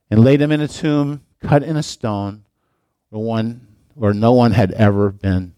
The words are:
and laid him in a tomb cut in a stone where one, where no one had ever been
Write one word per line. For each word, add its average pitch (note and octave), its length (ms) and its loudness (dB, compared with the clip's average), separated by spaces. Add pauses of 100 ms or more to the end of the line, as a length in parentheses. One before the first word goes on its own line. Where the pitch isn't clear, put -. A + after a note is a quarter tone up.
and A2 140 4
laid C#3 160 6
him D3 140 0
in D3+ 80 -2
a D3 60 -4
tomb D3 560 -4 (180)
cut C#3+ 220 0
in D#3+ 120 -6
a D3 80 -4
stone G#2 640 -8 (640)
where G#2+ 120 -10
one, A2+ 460 -6 (280)
where G#2 180 0
no A2 180 2
one A#2+ 200 4
had F#2+ 220 2
ever G2+ 360 2
been F#2 480 -4